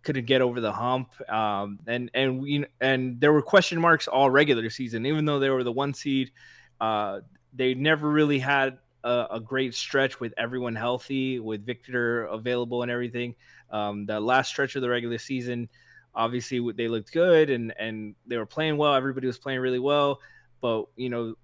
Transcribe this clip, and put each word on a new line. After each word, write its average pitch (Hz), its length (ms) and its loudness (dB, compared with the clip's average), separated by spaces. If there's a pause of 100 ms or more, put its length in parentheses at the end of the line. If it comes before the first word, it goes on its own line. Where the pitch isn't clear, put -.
couldn't 135 220 -4
get 131 160 4
over 123 220 0
the 107 100 0
hump. 123 380 -2 (200)
Um, 101 560 -2
and, 120 280 -4
and 131 260 0
we, 143 240 -2 (160)
and 127 400 0
there 147 140 8
were 147 80 6
question 175 360 4
marks 165 300 4
all 135 220 6
regular 131 400 4
season, 117 340 -6
even 151 220 0
though 147 120 2
they 135 120 2
were 127 140 2
the 120 80 -2
one 139 200 -2
seed. 135 380 -2 (500)
Uh, 104 400 -2 (320)
they 127 220 0
never 151 340 2
really 151 300 4
had 135 400 0 (260)
a, 120 280 0
a 113 80 -8
great 131 340 -4
stretch - 460 -2
with 117 180 -6
everyone 120 360 -4
healthy, 127 640 -4
with 110 280 -6
Victor 120 580 -4
available 120 580 -4
and 120 80 -4
everything. 120 440 -6 (360)
Um, 104 360 -4
the 107 120 -4
last 127 300 2
stretch - 280 -4
of 135 60 -4
the 123 60 -2
regular 120 300 -2
season, 120 500 -6 (460)
obviously 120 420 -2
w-, 120 180 -2
they 117 140 -4
looked 113 240 -4
good 160 380 4
and, 117 280 -2
and 107 360 -8 (120)
they 120 120 -4
were 110 80 -4
playing 156 320 -2
well. 147 160 4
Everybody 131 320 0
was 123 120 -4
playing 131 220 -6
really 127 180 0
well, 143 420 2 (420)
but, 113 240 0 (100)
you 123 140 -6
know 117 340 -4